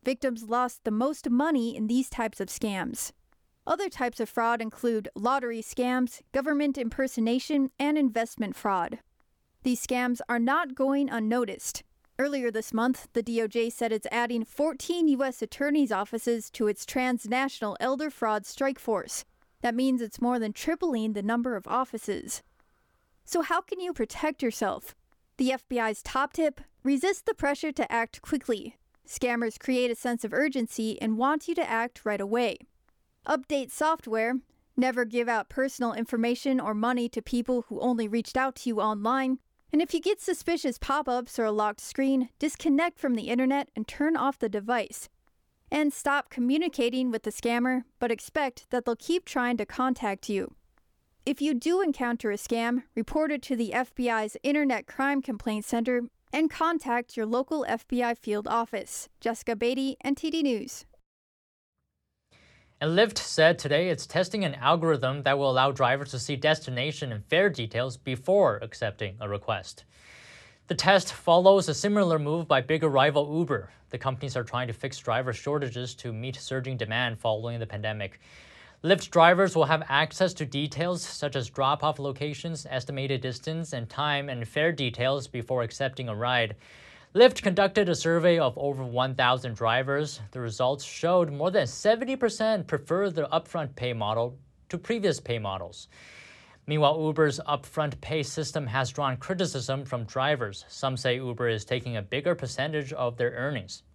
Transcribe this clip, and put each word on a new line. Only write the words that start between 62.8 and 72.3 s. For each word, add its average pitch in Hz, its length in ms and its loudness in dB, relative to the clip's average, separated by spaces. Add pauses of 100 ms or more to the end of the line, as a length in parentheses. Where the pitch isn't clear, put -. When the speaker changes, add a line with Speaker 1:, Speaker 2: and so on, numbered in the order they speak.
Speaker 2:
And 160 160 2
Lyft 214 220 4
said 165 400 6
today 156 300 2
it's - 180 -4
testing 185 360 0
an 143 120 -2
algorithm 143 640 2
that 139 160 4
will 139 140 4
allow 131 200 6
drivers 135 400 2
to 131 80 -6
see 143 160 -4
destination 143 760 0
and 104 120 -8
fare 185 240 4
details 123 480 -2
before 135 680 2
accepting 107 580 -6
a 107 80 -6
request. 101 560 -6 (840)
The 170 40 0
test 190 360 4
follows 180 560 8
a 156 60 0
similar 202 440 2
move 151 300 -2